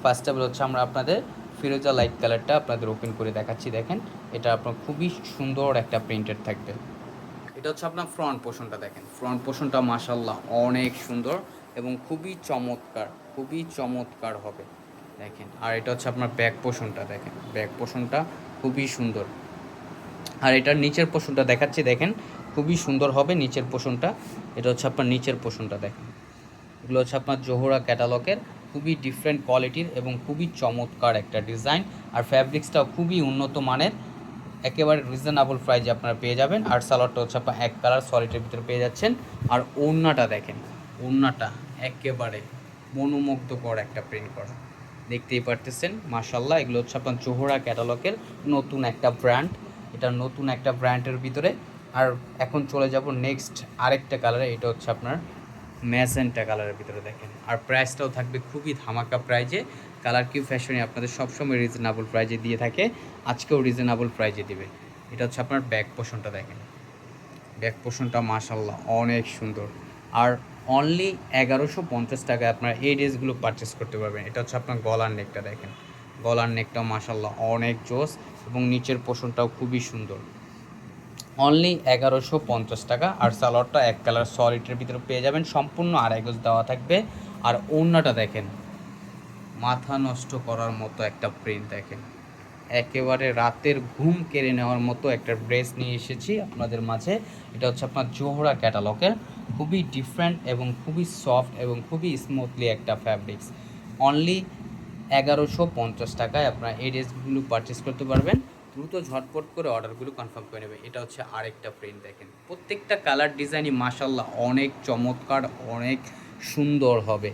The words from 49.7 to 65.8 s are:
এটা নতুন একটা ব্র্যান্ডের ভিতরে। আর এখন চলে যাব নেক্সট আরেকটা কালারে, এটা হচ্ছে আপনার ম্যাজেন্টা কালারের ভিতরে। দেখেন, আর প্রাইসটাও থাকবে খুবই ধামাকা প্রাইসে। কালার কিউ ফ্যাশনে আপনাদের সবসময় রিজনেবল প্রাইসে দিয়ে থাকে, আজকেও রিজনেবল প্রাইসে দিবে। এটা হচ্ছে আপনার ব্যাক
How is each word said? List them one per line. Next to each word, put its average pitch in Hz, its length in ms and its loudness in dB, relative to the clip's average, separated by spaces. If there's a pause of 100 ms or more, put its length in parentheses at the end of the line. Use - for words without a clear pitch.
এটা 123 120 0 (160)
নতুন 131 220 -4 (100)
একটা 131 240 0
ব্র্যান্ডের 127 460 2
ভিতরে। 143 240 2 (480)
আর 131 100 8 (380)
এখন 147 160 0 (100)
চলে 139 220 4
যাব 135 120 2 (200)
নেক্সট 135 300 -4 (300)
আরেকটা 135 380 2
কালারে, 123 220 4 (100)
এটা 117 160 -2
হচ্ছে - 240 -4
আপনার 123 220 -4 (760)
ম্যাজেন্টা 123 560 2
কালারের 107 300 -2
ভিতরে। 107 300 -10
দেখেন, - 200 -14 (200)
আর 117 80 2 (100)
প্রাইসটাও 131 500 2
থাকবে 123 200 -4 (120)
খুবই 147 220 -6 (100)
ধামাকা 117 360 -2 (100)
প্রাইসে। 123 320 2 (440)
কালার 123 280 4
কিউ 139 180 -2
ফ্যাশনে 127 380 -2
আপনাদের 120 300 -6
সবসময় 135 460 -2
রিজনেবল 117 480 -2
প্রাইসে 113 340 2
দিয়ে 117 180 0
থাকে, 123 200 2 (480)
আজকেও 139 360 2
রিজনেবল 120 400 2 (100)
প্রাইসে 104 320 0
দিবে। 95 160 -8 (480)
এটা 123 120 -2
হচ্ছে 123 200 -4
আপনার 139 160 0 (100)
ব্যাক 107 240 0